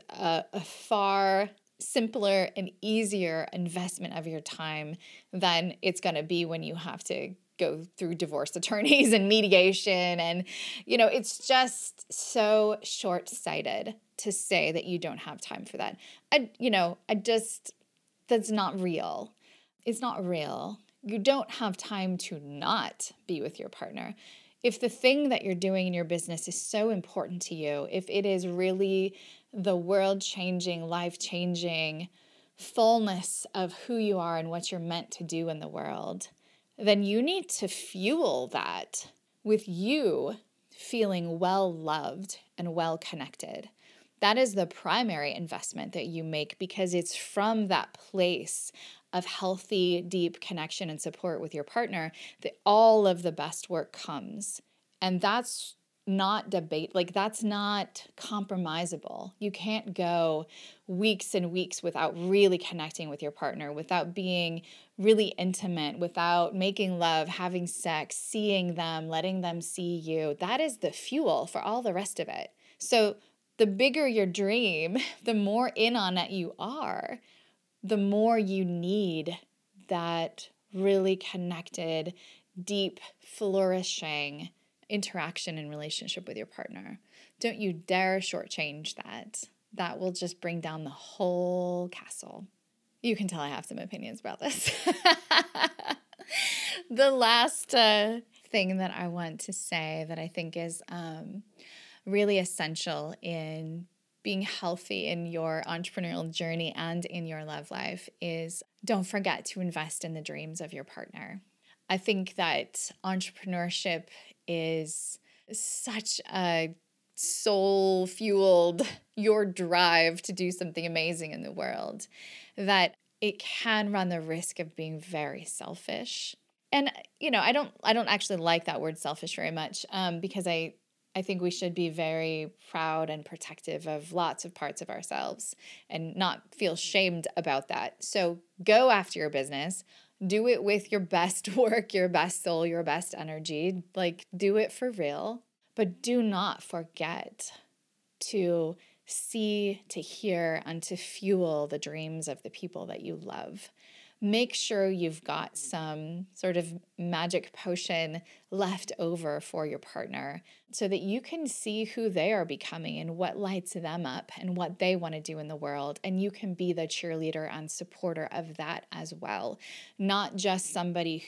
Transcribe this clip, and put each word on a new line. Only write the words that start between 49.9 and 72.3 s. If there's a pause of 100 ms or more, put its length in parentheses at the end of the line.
deep
connection
and
support
with
your
partner (300)
that
all
of
the
best
work
comes. (380)
And
that's (320)
not
debate,
like,
that's
not (100)
compromisable.
You
can't
go (400)
weeks
and
weeks
without
really
connecting
with
your
partner,
without
being (360)
really (100)
intimate,
without
making
love,
having
sex,
seeing
them,
letting
them
see
you.
That
is
the
fuel
for
all
the
rest
of
it. (280)